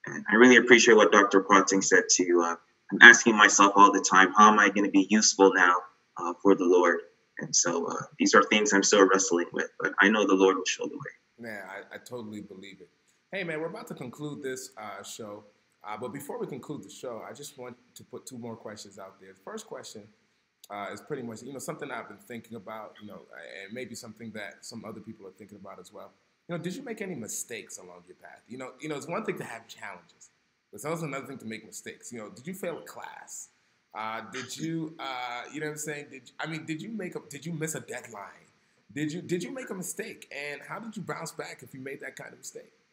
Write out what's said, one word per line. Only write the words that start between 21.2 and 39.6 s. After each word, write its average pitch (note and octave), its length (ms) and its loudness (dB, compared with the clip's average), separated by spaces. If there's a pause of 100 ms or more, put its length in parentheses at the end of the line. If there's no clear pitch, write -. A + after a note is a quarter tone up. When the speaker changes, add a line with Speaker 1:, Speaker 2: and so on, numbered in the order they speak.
Speaker 2:
much, A2+ 200 -12
you C3 100 -16
know, C3 80 -12
something D3 320 -12
I've A2+ 160 -12
been G2+ 80 -20
thinking A#2 400 -16
about, G#2+ 440 -16
you G#2 60 -20
know, F#2 140 -18 (440)
and G2 80 -16
maybe A#2 220 -12
something A2+ 380 -18
that G#2 320 -16
some A2+ 200 -16
other G#2+ 160 -14
people G#2+ 260 -20
are F#2+ 60 -16
thinking G2+ 260 -20
about F#2+ 200 -18
as F2+ 140 -20
well. G2 200 -20 (360)
You E3+ 80 -8
know, D#3 60 -8
did F3+ 120 -8
you C#4 80 -14
make A3 200 -12
any F#3 120 -8
mistakes G#2+ 640 -12
along F2 300 -20
your F2+ 80 -20
path? D#2 320 -20
You B2 100 -16
know, B2+ 220 -14
you D3+ 80 -12
know, D3+ 80 -6
it's C3 100 -12
one G3 180 -8
thing G3 140 -6
to B2 60 -10
have A2+ 240 -14
challenges, - 600 -18 (420)
but G2+ 40 -20
it's G2+ 80 -16
also E3 200 -6
another C3+ 220 -10
thing C3+ 120 -14
to A2 80 -18
make A2 200 -12
mistakes. - 460 -16
You A#2+ 80 -14
know, G#2 100 -14
did A#2 180 -20
you F#3+ 60 -10
fail E3 240 -10
a - 40 -16
class? - 680 -18 (440)
Uh, A2 280 -8 (100)
did B2+ 240 -12
you, D#3+ 420 -8
uh, B2 440 -10 (100)
you C#3+ 80 -12
know D#3 60 -6
what D3+ 60 -6
I'm D3+ 60 -12
saying? D3 320 -10
Did, C3 200 -20 (100)
I D#3 60 -6
mean, D#3 200 -10
did D#3 160 -8
you - 80 -12
make F#3 240 -10
a, D3 60 -10 (100)
did C#3+ 160 -16
you E3+ 60 -8
miss D#3 240 -8
a B2+ 40 -8
deadline? G#2+ 680 -16 (440)
Did D3 200 -6
you, F3 100 -10
did F3+ 220 -6
you C4 80 -12
make C4 180 -12